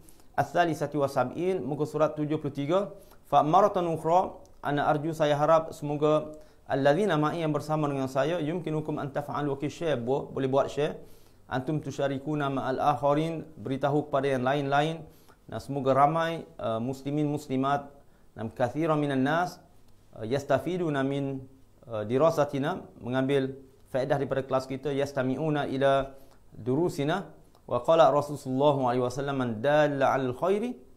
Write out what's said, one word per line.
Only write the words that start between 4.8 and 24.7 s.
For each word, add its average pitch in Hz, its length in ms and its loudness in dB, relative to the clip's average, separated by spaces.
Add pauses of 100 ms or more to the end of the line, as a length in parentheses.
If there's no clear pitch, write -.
arju, 151 320 0
saya 147 160 2
harap, 160 400 4
semoga 151 640 0 (320)
alladzina 151 480 4
ma'i, 151 240 0
yang 156 80 0
bersama 151 400 0
dengan 135 160 -2
saya, 139 320 0
yumkinukum 156 640 -4
an 139 80 -6
taf'alu, 143 480 -4
okey, 147 140 -4
share, 156 260 -2
bo-, 123 320 -2
boleh 135 160 -4
buat 135 240 2
share. 147 300 -2 (520)
"Antum 147 320 -2
tusyarikuna 139 640 -4
ma'al 131 320 -2
akharin," 151 640 2 (160)
beritahu 139 480 -2
kepada 139 240 0
yang 127 160 0
lain-lain. 147 560 0 (480)
Nah, 113 80 -8
semoga 135 320 -2
ramai, 160 640 2
uh, 113 240 -4
muslimin 139 480 -2
muslimat, 143 640 -2 (480)
nam 110 80 -6
katsiran 147 480 0
minan 139 320 0
nas, 170 320 -2 (560)
uh, - 80 -10
yastafiduna 143 800 0
min, 139 400 -2 (480)
uh, 107 160 -4
dirasatina, 143 720 2 (240)
mengambil 131 480 0 (400)
faedah 143 240 0
daripada 135 320 -2
kelas 131 160 0
kita, 139 320 -6